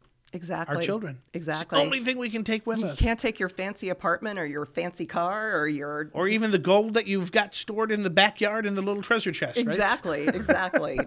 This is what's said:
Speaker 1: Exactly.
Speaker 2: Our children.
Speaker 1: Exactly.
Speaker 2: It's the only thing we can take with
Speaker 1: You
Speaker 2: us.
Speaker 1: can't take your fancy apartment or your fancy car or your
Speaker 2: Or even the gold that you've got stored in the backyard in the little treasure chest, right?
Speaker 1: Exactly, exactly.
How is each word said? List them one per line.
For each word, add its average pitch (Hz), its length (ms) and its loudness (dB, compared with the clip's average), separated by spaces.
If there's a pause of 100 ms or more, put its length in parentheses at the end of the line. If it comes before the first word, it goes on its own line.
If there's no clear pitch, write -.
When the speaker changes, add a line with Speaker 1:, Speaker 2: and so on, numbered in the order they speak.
(320)
Speaker 1:
Exactly. 165 440 -4
Speaker 2:
Our 170 60 -2
children. 175 380 -4 (140)
Speaker 1:
Exactly. 160 440 -4
Speaker 2:
It's 285 40 6
the - 20 2
only 269 200 -2
thing 254 140 0
we 240 120 -4
can 220 120 -4
take 220 240 -2
with 226 120 -2
Speaker 1:
You 214 80 -2
Speaker 2:
us. 139 120 -4
Speaker 1:
can't 233 200 4
take 277 200 -2
your 185 120 -2
fancy 185 400 -6
apartment 190 480 -2
or 160 80 -4
your 147 200 -6
fancy 175 400 -6
car 196 520 -2
or 151 100 2
your 147 460 -4
Speaker 2:
Or 175 140 0
even 220 220 2
the 196 80 6
gold 208 360 4
that 220 120 2
you've 190 260 0
got 202 220 2
stored 220 380 -2
in 214 100 0
the 190 80 0
backyard 208 560 4
in 202 80 -2
the 196 80 -2
little 202 200 -2
treasure 220 300 2
chest, 139 260 -4
right? 240 80 2
Speaker 1:
Exactly, 196 600 0
exactly. 180 800 0